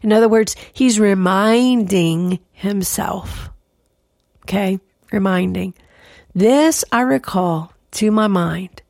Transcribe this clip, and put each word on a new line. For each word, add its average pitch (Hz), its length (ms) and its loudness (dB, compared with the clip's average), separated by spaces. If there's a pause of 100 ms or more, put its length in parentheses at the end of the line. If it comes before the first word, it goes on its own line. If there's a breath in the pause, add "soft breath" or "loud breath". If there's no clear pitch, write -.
In 214 100 2
other 226 160 4
words, 220 260 2 (160 loud breath)
he's 240 280 2
reminding 190 1400 2 (120)
himself. - 960 -6 (920)
Okay? 190 360 -4 (320)
Reminding. 185 640 -2 (640 soft breath)
"This 277 560 2
I 233 100 2
recall 185 720 -2 (160)
to 214 220 -2
my 214 160 2
mind 175 640 -4